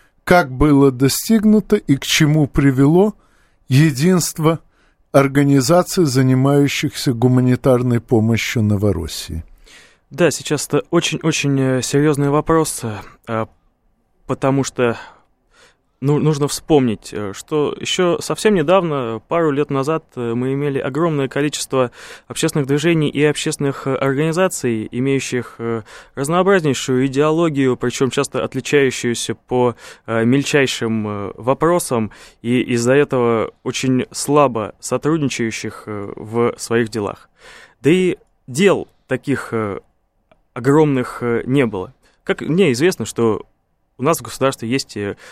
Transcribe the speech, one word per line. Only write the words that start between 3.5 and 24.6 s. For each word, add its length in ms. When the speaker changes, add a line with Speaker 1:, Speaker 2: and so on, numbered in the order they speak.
Speaker 1:
единство 920
организаций, 920
занимающихся 1080
гуманитарной 880
помощью 640
Новороссии. 800
Speaker 2:
Да, 220
сейчас 360
это 220
очень-очень, 680
э, 220
серьезный 480
вопрос, 540
э, 160
а, 220
потому 380
что 340
ну, 140
нужно 300
вспомнить, 640
э, 200
что 460
еще 400
совсем 360
недавно, 760
пару 220
лет 180
назад, 340
э, 160
мы 180
имели 260
огромное 520
количество 600
общественных 400
движений 400
и 160
общественных, 640
э, 80
организаций, 960